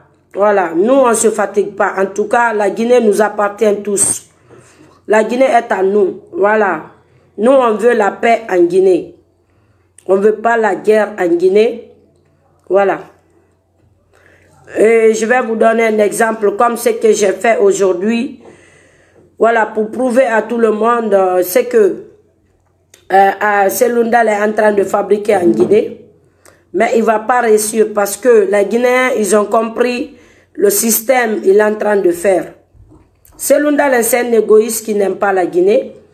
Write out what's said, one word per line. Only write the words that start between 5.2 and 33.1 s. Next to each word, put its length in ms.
Guinée 260
est 220
à 100
nous. 380
Voilà. 520
Nous, 140
on 240
veut 200
la 180
paix 360
en 120
Guinée. 560
On 80
ne 60
veut 160
pas 200
la 200
guerre 420
en 80
Guinée. 640
Voilà. 320
Et 340
je 140
vais 140
vous 160
donner 320
un 100
exemple 560
comme 220
ce 140
que 200
j'ai 220
fait 260
aujourd'hui. 760
Voilà, 260
pour 260
prouver 360
à 160
tout 160
le 120
monde, 440
euh, 280
c'est 220
que, 400
euh, 200
euh, 280
Selunda 520
est 160
en 140
train 200
de 120
fabriquer 500
en 120
Guinée. 640
Mais 220
il 40
ne 60
va 140
pas 200
réussir 540
parce 240
que 320
les 160
Guinéens, 500
ils 180
ont 120
compris 680
le 160
système 720
qu'il 160
est 60
en 120
train 220
de 140
faire. 420